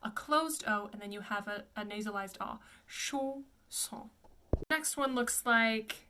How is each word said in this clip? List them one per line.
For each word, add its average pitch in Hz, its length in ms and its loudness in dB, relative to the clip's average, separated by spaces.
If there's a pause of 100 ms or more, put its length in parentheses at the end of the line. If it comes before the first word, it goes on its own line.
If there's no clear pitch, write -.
a 226 80 -4
closed 311 560 2
O, 208 240 0
and 208 100 -10
then 202 100 -8
you 208 100 -6
have 202 260 -4
a, 208 160 -6 (120)
a 214 80 -4
nasalized 208 560 -4
R. - 200 -6 (300)
Chausson. - 1200 -4 (600)
Next 311 280 0
one 269 180 2
looks 247 300 2
like 226 640 4